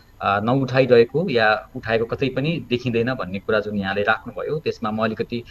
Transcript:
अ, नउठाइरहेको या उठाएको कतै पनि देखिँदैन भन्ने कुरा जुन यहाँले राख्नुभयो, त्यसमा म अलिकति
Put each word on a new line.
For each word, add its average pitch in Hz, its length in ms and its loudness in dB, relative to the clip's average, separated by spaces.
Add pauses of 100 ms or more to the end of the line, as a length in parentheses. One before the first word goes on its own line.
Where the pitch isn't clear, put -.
(220)
अ, 101 180 2
नउठाइरहेको 127 880 4
या 110 480 2
उठाएको 113 280 0
कतै 131 240 -2
पनि 135 400 -4
देखिँदैन 120 460 0
भन्ने 98 240 -6
कुरा 107 220 0
जुन 104 160 -4
यहाँले 98 260 -2
राख्नुभयो, 110 560 -2
त्यसमा 110 320 -6
म 110 140 -2
अलिकति 113 460 -4